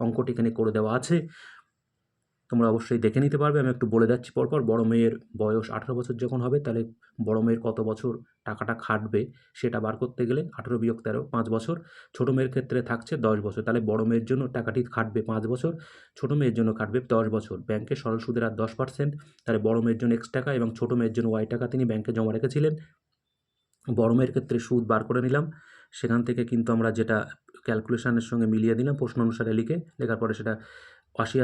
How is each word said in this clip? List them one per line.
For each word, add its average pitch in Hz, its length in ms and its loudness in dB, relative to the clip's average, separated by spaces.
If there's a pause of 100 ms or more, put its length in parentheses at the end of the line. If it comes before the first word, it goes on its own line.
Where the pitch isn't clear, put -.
অঙ্কটি 117 320 0
এখানে 117 240 2
করে 113 180 2
দেওয়া 107 220 2
আছে, 165 180 2 (1300)
তোমরা 117 220 4
অবশ্যই 113 340 0
দেখে 110 180 2
নিতে 143 180 2
পারবে। 147 200 2
আমি 131 120 2
একটু 123 200 -2
বলে 113 160 6
যাচ্ছি 123 260 -2
পরপর। 131 240 0 (100)
বড় 113 200 4
মেয়ের 117 240 4 (260)
বয়স 110 260 0 (100)
আঠারো 123 220 -6
বছর 123 240 -4
যখন 127 240 -2
হবে, 135 180 2
তাহলে 117 180 -2 (440)
বড় 107 180 2
মেয়ের 117 220 2
কত 110 120 -2 (120)
বছর 110 220 -4 (340)
টাকাটা 110 280 -4 (100)
খাটবে 107 360 0 (400)
সেটা 120 240 -2
বার 110 180 -2
করতে 127 260 -4
গেলে 135 140 0 (160)
আঠারো 120 240 -4
বিয়োগ 113 220 0
তেরো, 107 160 -2 (120)
পাঁচ 117 220 0
বছর। 113 220 -2 (400)
ছোট 131 180 0
মেয়ের 131 200 0
ক্ষেত্রে 131 240 -2 (120)
থাকছে 117 220 -6 (140)
দশ 107 200 4
বছর, 104 200 -4
তাহলে 117 140 2 (100)
বড় 110 180 2
মেয়ের 117 220 2
জন্য 131 120 2 (140)
টাকাটি 117 240 -2 (140)
খাটবে 113 260 0 (100)
পাঁচ 110 120 0 (100)
বছর, 160 200 -2 (460)
ছোট 135 200 -4
মেয়ের 127 200 2
জন্য 113 200 4
খাটবে 107 200 -2 (160)
দশ 113 120 4 (100)
বছর। 104 200 -4 (120)
ব্যাংকে 107 340 -2
সরল 113 220 -2
সুদের 117 200 -2
হার 107 180 -2
দশ 110 160 -2
পার্সেন্ট, 143 340 -2 (320)
তাহলে 113 220 2
বড় 113 180 2
মেয়ের 113 160 2
জন্য 120 180 2
এক্স - 180 -14
টাকা 131 220 -2
এবং 117 100 0 (100)
ছোট 123 200 -2
মেয়ের 113 180 0
জন্য 113 160 0
ওয়াই 107 200 0
টাকা 120 200 -2
তিনি 131 180 0
ব্যাংকে 110 260 -2
জমা 110 200 2
রেখেছিলেন। 147 360 0 (1120)
বড় 117 300 2
মেয়ের 127 180 2
ক্ষেত্রে 127 220 -2 (100)
সুদ 120 240 2
বার 110 180 2
করে 123 180 0
নিলাম, 139 180 2 (540)
সেখান 117 280 0
থেকে 123 240 0
কিন্তু 117 260 0
আমরা 113 120 2 (100)
যেটা 113 180 2 (500)
ক্যালকুলেশনের 117 640 0
সঙ্গে 117 240 2
মিলিয়ে 110 240 4
দিলাম, 139 220 2
প্রশ্ন 123 260 -4
অনুসারে 113 320 0
লিখে, 113 180 0 (240)
লেখার 110 220 4
পরে 110 180 2
সেটা 110 140 -2 (680)
আশি - 200 0